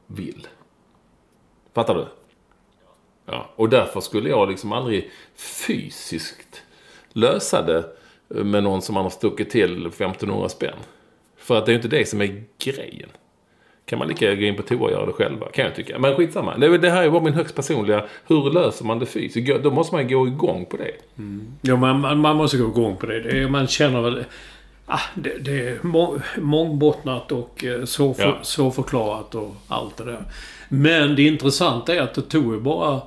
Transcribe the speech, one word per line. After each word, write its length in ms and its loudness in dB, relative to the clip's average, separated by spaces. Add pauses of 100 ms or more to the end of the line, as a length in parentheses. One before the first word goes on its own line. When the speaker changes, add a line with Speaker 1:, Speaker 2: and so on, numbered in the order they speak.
Speaker 1:
vill. 400 -12 (1300)
Fattar 200 2
du? 120 -4 (1200)
Ja. 200 -8 (100)
Och 120 2
därför 320 2
skulle 280 -4
jag 220 2
liksom 220 -6
aldrig 380 -2 (260)
fysiskt 1300 -10 (500)
lösa 500 2
det 220 2 (600)
med 180 2
någon 200 0
som 120 -6
man 80 0
har 80 -2
stuckit 400 -2
till 400 0
femtonhundra 580 -4
spänn. 280 -8 (600)
För 220 0
att 80 0
det 40 4
är 40 6
ju 80 4
inte 140 0
det 120 0
som 120 -4
är 240 -4 (200)
grejen. 440 -10 (760)
Kan 120 -4
man 100 -2
lika 260 2
gå 80 -2
in 140 2
på 60 -4
toa 220 -2
och 60 2
göra 160 -2
det 60 -2
själva, 380 -2
kan 140 0
jag 100 -4
tycka. 240 -8
Men 180 2
skitsamma. 420 0
Det 80 6
är 40 8
väl, 100 6
det 100 6
här 120 4
är 80 4
bara 120 4
min 120 2
högst 200 -2
personliga... 500 0 (220)
Hur 240 4
löser 340 2
man 140 0
det 80 -2
fysiskt? 420 -4
Gå, 100 4
då 120 2
måste 240 2
man 140 0
gå 180 4
igång 400 -2
på 100 -8
det. 140 -6 (280)
Speaker 2:
Mm. 420 -12
Ja, 160 2
man, 240 4
man, 180 2
man 180 4
måste 200 2
gå 120 2
igång 280 0
på 100 -8
det. 140 -4
Det 220 -2
är, 60 0
man 180 2
känner 340 2
väl... 240 -2 (600)
Ah, 140 -2 (140)
det, 240 -6
det 300 -4
är 140 -6
må-, 380 2 (180)
mångbottnat 920 0
och, 320 -6
eh, 200 -4
så 300 2
för, 80 -2
Speaker 1:
Ja. 200 4
Speaker 2:
så 280 2
förklarat 640 -4
och 200 -8 (140)
allt 280 -6
det 80 -12
där. 180 -10 (460)
Men 480 4
det 60 6
intressanta 720 2
är 60 2
att 140 -2
det 80 -2
tog 320 0
ju 60 -4
bara... 460 0